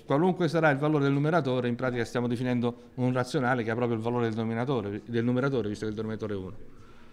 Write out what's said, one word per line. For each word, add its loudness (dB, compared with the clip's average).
qualunque 2
sarà 4
il 2
valore 2
del 4
numeratore, 2
in 0
pratica 0
stiamo -2
definendo -2
un 0
razionale 0
che -2
ha 0
proprio 0
il -2
valore 0
del 0
denominatore, -2
del 0
numeratore, 0
visto -6
che -4
il -6
denominatore -4
è -4
uno. -8